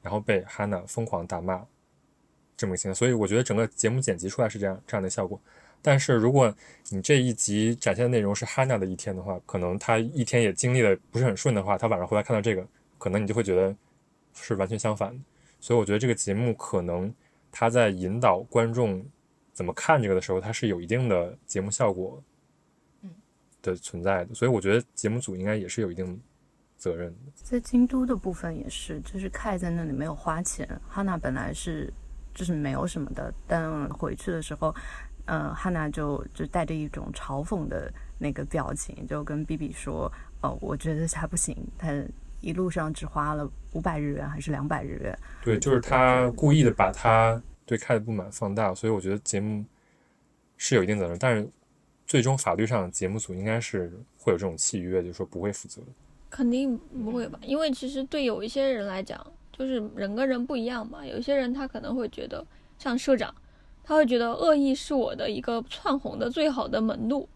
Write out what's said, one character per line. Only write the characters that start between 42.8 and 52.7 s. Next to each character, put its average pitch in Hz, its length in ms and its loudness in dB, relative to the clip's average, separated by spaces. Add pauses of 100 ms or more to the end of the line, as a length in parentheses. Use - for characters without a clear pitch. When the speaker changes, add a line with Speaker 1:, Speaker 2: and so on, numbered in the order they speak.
Speaker 3:
只 151 120 -8
花 151 280 -2
了 147 160 -4 (220)
五 160 80 -4
百 165 180 -2
日 147 180 -2
元 143 140 -6
还 151 80 -8
是 156 140 -6
两 139 160 -2
百 - 160 -2
日 - 180 -8
元。” - 160 -6 (240)
Speaker 1:
对， 110 160 2
就 139 140 2
是 127 80 6
他 127 520 6
故 143 200 4
意 151 100 8
的 120 80 10
把 101 220 4
他 113 500 6 (240)
对 113 120 0
Kai - 160 2
的 107 80 4
不 113 100 -6
满 98 180 -4
放 101 240 -4
大， 101 220 2
所 110 140 0
以 - 20 4
我 104 80 2
觉 95 120 -2
得 104 80 0
节 - 200 -2
目 107 240 -2 (920)
是 - 180 2
有 101 80 8
一 - 20 4
定 104 140 2
责 90 80 0
任， 85 100 -4
但 117 200 4
是 104 100 -2 (580)
最 139 160 4
终 135 160 2
法 90 180 2
律 110 120 2
上 98 240 0